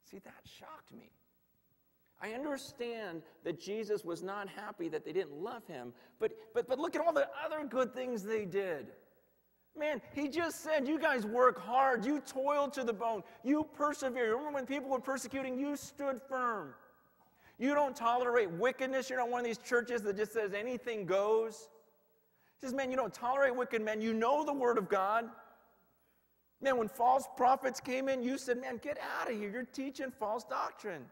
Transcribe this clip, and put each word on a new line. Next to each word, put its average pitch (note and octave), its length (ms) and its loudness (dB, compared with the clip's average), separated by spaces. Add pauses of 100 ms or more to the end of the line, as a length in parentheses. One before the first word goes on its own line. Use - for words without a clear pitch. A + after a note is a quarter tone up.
See, G3 160 -18
that - 260 -20
shocked - 480 -20
me. - 180 -20 (1080)
I G#3+ 120 -6
understand A#3 880 -6 (200)
that E3+ 160 -4
Jesus G#3 460 -2
was E3 160 -6
not G3 260 -6
happy G3 420 -8
that D#3 140 -4
they D#3 80 -10
didn't D#3 220 -2
love A3 320 -8
him, B2 300 -10 (240)
but, A3 120 0 (220)
but, A#3+ 140 0
but B3+ 100 0
look E4 180 -2
at D4+ 60 0
all E4 100 4
the C#4+ 160 4 (160)
other D#4 220 -4
good B3+ 260 0
things B3 300 -4
they G#3+ 240 -2
did. F3 480 -4 (840)
Man, D4+ 280 -2 (100)
he C#4+ 160 -2
just D#4+ 320 -2
said, D4 260 2
"You D4+ 120 0
guys C4 260 2
work B3 340 6
hard, A#3+ 460 4
you C#4+ 160 0
toil C#4+ 480 0
to C4 140 -4
the A#3 100 0
bone, G#3+ 300 -2 (200)
you D4+ 200 4 (100)
persevere." C4 580 0
Remember D4 200 0
when C4+ 160 -2
people C4+ 220 -4
were C4 120 2
persecuting, C4 560 -4
you C#4+ 180 0
stood C4+ 460 -4
firm. A3+ 540 -2 (840)
You C4 160 4
don't C#4+ 220 4
tolerate A#3+ 560 4
wickedness. B3+ 580 0
You're B3+ 100 0
not A#3+ 100 2
one A#3+ 100 0
of A#3+ 60 -2
these A3+ 120 -2
churches A#3+ 460 0
that G3+ 120 0
just G#3 180 -2
says G#3 200 -2
anything A3+ 540 -4
goes. G#3+ 600 2 (920)
He C4+ 60 -6
says, B3 80 -2
"Man, C4+ 160 0
you C4 40 0
don't A#3+ 180 0
tolerate B3+ 420 4
wicked A#3+ 260 0
men. G#3+ 200 0
You A3+ 120 2
know B3+ 320 4
the D4 80 0
word A#3+ 240 4
of F#3+ 100 0
God." G#3 420 2 (1300)
Man, C4 160 2
when A3 100 0
false B3+ 480 4
prophets B3+ 460 4
came C4 260 -2
in, C4 160 0
you B3+ 140 0
said, B3 200 -2
"Man, B3+ 200 -6
get D4 200 -6
out - 320 -4
of A3+ 80 -2
here. G#3 120 -4
You're A#3+ 140 -6
teaching C4+ 460 -6
false A3+ 360 -4
doctrine." F#3 680 -6